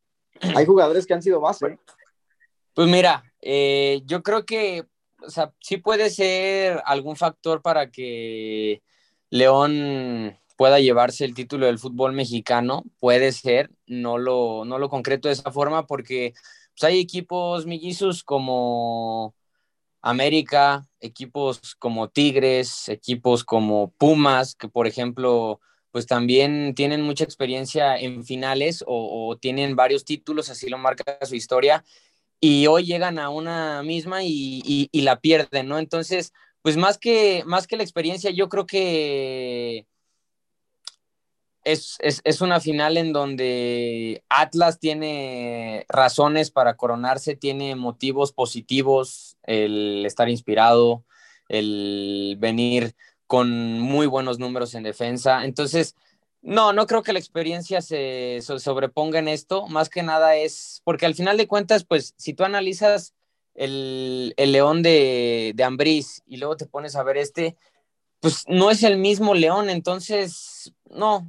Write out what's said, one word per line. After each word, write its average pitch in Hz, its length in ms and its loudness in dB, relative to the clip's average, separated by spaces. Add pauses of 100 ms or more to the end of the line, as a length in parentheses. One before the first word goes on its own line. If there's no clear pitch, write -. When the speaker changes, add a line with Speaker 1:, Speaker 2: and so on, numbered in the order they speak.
(560)
Speaker 1:
hay 143 80 6
jugadores 180 420 6
que 180 60 -4
han 170 100 -2
sido 175 180 2
base, 151 260 -2
¿eh? 160 120 -8 (920)
Speaker 2:
Pues 170 160 4
mira, 175 340 4 (180)
eh, 139 680 0
yo 170 160 -4
creo 214 220 -2
que, 202 420 -6 (360)
o - 80 -20
sea, 156 300 -4
sí - 160 -6
puede 214 340 2
ser 190 760 0
algún 139 280 -2
factor 160 480 -2
para 151 280 0
que 110 920 -6 (480)
León 131 1040 2 (200)
pueda 135 240 8
llevarse 123 440 4
el 123 100 -6
título 127 320 -4
del 120 120 2
fútbol 131 360 -2
mexicano, 120 680 -2 (160)
puede 127 320 4
ser, 127 400 0 (160)
no 120 320 -4
lo, 120 460 -2
no 127 140 -8
lo 139 100 -4
concreto 135 400 -4
de 139 60 0
esa 139 180 -6
forma, 147 340 -2
porque, 123 480 -6 (400)
pues, - 100 -6
hay 180 140 4
equipos 175 680 -4
mellizos 175 580 -4
como 117 1120 -4 (680)
América, 143 840 2 (140)
equipos 131 760 -8
como 113 320 -4
Tigres, 131 800 0
equipos 120 560 0
como 107 480 0
Pumas, 143 600 4
que, - 140 -14
por 117 180 0
ejemplo, 120 760 0 (320)
pues, 120 140 -6
también 135 680 2
tienen 147 280 0
mucha 147 220 -2
experiencia 135 720 -2
en 123 280 -8
finales 135 600 -2
o, 113 420 -4
o 120 100 -6
tienen 135 380 -2
varios 127 280 2
títulos, 151 460 -6
así 127 180 -12
lo 127 80 -6
marca 131 480 -4
su 131 120 -6
historia, 131 480 2 (560)
y 147 260 6
hoy 165 180 6
llegan 175 340 -2
a 143 120 -6
una 156 520 -6
misma 170 400 -6
y, 139 420 -4
y, 143 280 -2
y 151 80 0
la 131 200 4
pierden, 151 460 2
¿no? 143 120 -4
Entonces, 165 560 -4 (260)
pues, 156 160 2
más 190 220 2
que, 214 480 2
más 180 200 -2
que 220 120 -6
la 214 40 -4
experiencia, 175 480 -4
yo 180 200 -2
creo 190 160 -4
que 131 1200 -4 (1800)
es, 156 380 -4
es, 143 240 -2
es 160 180 0
una 175 180 2
final 151 380 0
en 160 160 -2
donde 120 1120 -4
Atlas 165 500 2
tiene 127 1120 -6
razones 147 640 2
para 120 260 2
coronarse, 123 600 -2
tiene 139 380 -6
motivos 131 580 -4
positivos, 131 1120 -2
el 104 600 -2
estar 113 240 0
inspirado, 120 760 4 (440)
el 101 920 -4
venir 117 560 0 (320)
con 117 540 0
muy 139 260 2
buenos 131 320 -2
números 123 360 -6
en 113 80 -10
defensa. 120 640 -2
Entonces, 147 500 -2 (460)
no, 208 320 2
no 214 120 2
creo 226 160 0
que 214 120 -4
la 185 40 -2
experiencia 170 640 -6
se 131 600 -6
so-, 135 160 -8
sobreponga 143 600 -2
en 156 100 0
esto. 156 380 -4
Más 160 220 0
que 175 140 -6
nada 160 340 4
es, - 480 -6
porque 170 220 0
al 160 80 2
final 190 240 2
de 214 100 0
cuentas, 202 360 2
pues, 151 340 0
si 151 160 -10
tú 180 100 0
analizas 196 720 0 (400)
el, 131 840 -6
el 139 160 4
León 147 300 6
de, 123 720 4
de 123 100 2
Ambriz 143 600 0
y 127 100 -18
luego 147 220 -6
te - 80 -12
pones 143 300 -10
a 139 60 -2
ver 135 140 0
este, 160 400 -4 (640)
pues, 160 260 0
no 185 240 4
es 214 120 4
el 202 160 6
mismo 202 360 2
León. 180 360 2
Entonces, 180 1040 -6 (160)
no, 202 380 0